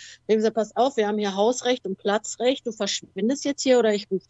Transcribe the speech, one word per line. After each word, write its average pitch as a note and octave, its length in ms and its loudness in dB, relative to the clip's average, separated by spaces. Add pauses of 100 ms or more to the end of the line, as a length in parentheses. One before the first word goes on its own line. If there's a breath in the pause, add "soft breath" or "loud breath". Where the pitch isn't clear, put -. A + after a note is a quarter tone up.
(260 loud breath)
Wir G#3 80 4
haben A3 40 4
gesagt, G#3+ 180 0
„Pass G#3+ 180 -4
auf, B3+ 220 2
wir G#3 100 2
haben G#3+ 120 -2
hier G3+ 160 -2
Hausrecht B3 520 0
und F#3+ 120 -6
Platzrecht. A3+ 680 -2
Du A3+ 60 -6
verschwindest G#3+ 720 -4
jetzt C#4+ 180 -4
hier B3+ 160 4
oder A3 140 4
ich G#3 180 -4
ruf F#3+ 200 -2